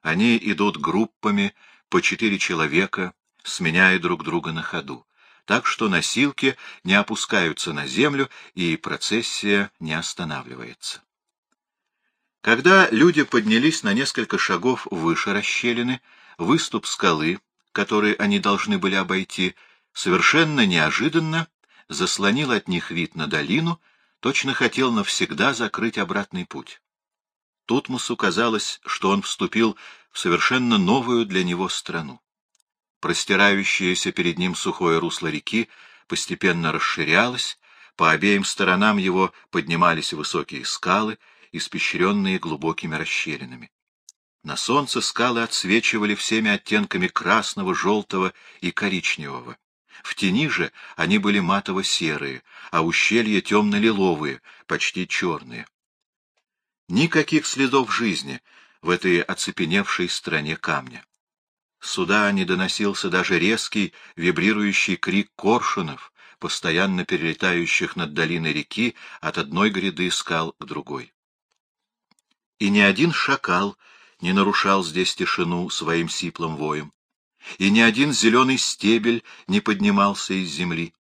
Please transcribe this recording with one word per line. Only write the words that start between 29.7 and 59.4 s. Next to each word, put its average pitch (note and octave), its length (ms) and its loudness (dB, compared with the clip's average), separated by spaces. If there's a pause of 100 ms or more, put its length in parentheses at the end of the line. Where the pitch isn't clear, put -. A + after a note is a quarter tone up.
в - 80 -12
совершенно A#2 600 2
новую A#2 480 2
для F#2+ 180 0
него F2 240 -2
страну. D#2+ 520 -8 (800)
Простирающееся F#2+ 1120 2
перед E2+ 260 -2
ним F2+ 160 0
сухое E2+ 440 0
русло E2 300 -4
реки D#2 400 -4 (380)
постепенно E2+ 680 -2
расширялось, F2 840 0 (380)
по E2 140 2
обеим G2 340 2
сторонам G2+ 540 2
его F#2 340 0 (180)
поднимались E2+ 600 0
высокие D2+ 520 -6
скалы, G#2+ 540 -2 (340)
испещренные F#2+ 840 -2
глубокими D#2+ 560 -6
расщелинами. D2+ 760 -8 (720)
На C#3+ 140 -10
солнце C3+ 440 0
скалы A#2 420 0
отсвечивали G#2 720 0
всеми A2 360 0
оттенками G2+ 580 0
красного, F#2+ 640 0
желтого F#2+ 580 0 (280)
и - 100 -2
коричневого. G#2 840 -4 (460)
В - 120 -8
тени G#2 340 2
же E2+ 240 -2 (220)
они E2+ 240 2
были G2+ 220 2
матово-серые, E2+ 1000 -2 (280)
а E2 120 0
ущелья G#2 580 2
темно-лиловые, G2 1000 0 (260)
почти E2+ 420 -4
черные. C#2+ 580 -6 (1200)
Никаких D3+ 580 2
следов C3 460 0
жизни A#2 480 -2 (420)
в E2 80 -2
этой F2+ 300 2
оцепеневшей F2+ 880 -2